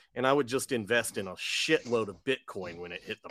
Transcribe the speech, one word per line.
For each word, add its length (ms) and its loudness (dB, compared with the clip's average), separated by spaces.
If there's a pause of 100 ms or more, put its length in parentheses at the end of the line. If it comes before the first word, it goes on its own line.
(140)
and 120 2
I 60 8
would 160 4
just 240 -2
invest 440 2
in 120 -2
a 60 -8
shitload 760 0
of 160 -12
Bitcoin 540 -4
when 120 -10
it 120 -10
hit 200 -8
the 80 -14